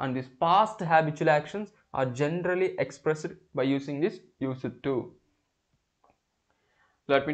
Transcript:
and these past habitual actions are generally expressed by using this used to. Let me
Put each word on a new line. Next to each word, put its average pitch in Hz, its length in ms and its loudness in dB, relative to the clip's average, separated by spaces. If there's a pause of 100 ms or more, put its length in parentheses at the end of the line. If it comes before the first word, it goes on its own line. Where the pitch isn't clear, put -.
and 135 160 -2
these 127 120 -8 (140)
past 202 340 4 (140)
habitual 156 460 4
actions 202 280 -6 (320)
are 131 100 0 (140)
generally 180 480 0 (140)
expressed 156 500 -4 (240)
by 131 60 0 (120)
using 139 280 -6
this 214 100 -2 (340)
used 131 380 -8
to. 139 80 0 (2250)
Let 139 160 4
me 151 60 -2